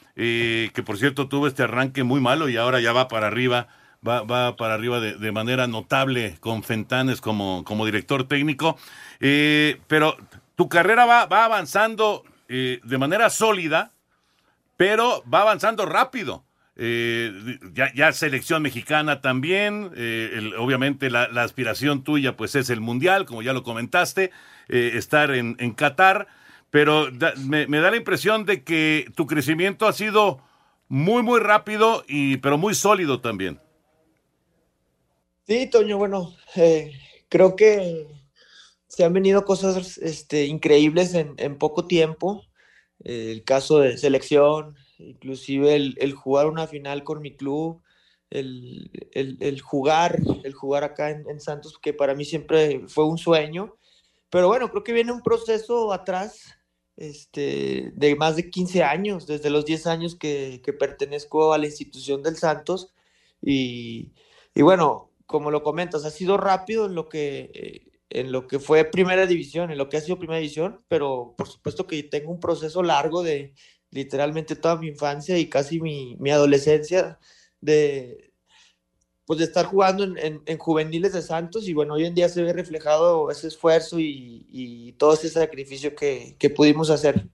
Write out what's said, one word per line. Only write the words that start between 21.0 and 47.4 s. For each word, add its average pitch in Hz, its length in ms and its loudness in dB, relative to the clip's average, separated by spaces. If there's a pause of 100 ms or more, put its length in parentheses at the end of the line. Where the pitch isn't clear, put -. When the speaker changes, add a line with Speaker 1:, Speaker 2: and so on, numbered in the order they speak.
Speaker 1:
la, 120 200 0
la 120 140 -2
aspiración 127 600 -2
tuya 139 320 0
pues 107 200 -6
es 131 140 0
el 117 120 -4
Mundial, 139 440 0
como 117 160 -12
ya 127 120 -2
lo 127 100 -6
comentaste, 156 680 -2 (360)
eh, 120 280 0
estar 147 360 2
en, 120 280 -2
en 120 120 -4
Qatar, 190 560 2 (440)
pero 151 400 4
da, 127 260 0
me, 139 300 -2
me 147 120 0
da 175 120 4
la 220 40 2
impresión 202 500 0
de 190 200 -2
que 156 500 0
tu 165 100 -2
crecimiento 160 640 0
ha 196 60 4
sido 202 480 2 (480)
muy, 185 340 2
muy 233 160 2
rápido, 214 720 2
y, 139 300 0
pero 139 180 2
muy 190 180 0
sólido 185 460 2
también. 95 400 -6 (1900)
Speaker 2:
Sí, 247 200 0
Toño, 208 300 4
bueno, 190 380 -2 (220)
eh, 160 340 6 (380)
creo 185 260 6
que 185 500 4 (840)
se - 160 2
han 170 80 4
venido 196 320 4
cosas, 185 540 -2
este, 151 440 -4
increíbles 151 720 4
en, 156 240 -2
en 139 200 -6
poco 151 300 -2
tiempo. 170 560 0 (600)
Eh, 113 260 -10
el 110 140 -14
caso 135 340 4
de 131 180 4
selección, 147 800 2 (220)
inclusive 135 800 -2
el, 143 240 -2
el 135 140 -2
jugar 139 340 0
una 160 200 -6
final 143 360 -10
con 151 180 -10
mi 143 140 -14
club, 156 460 -6 (480)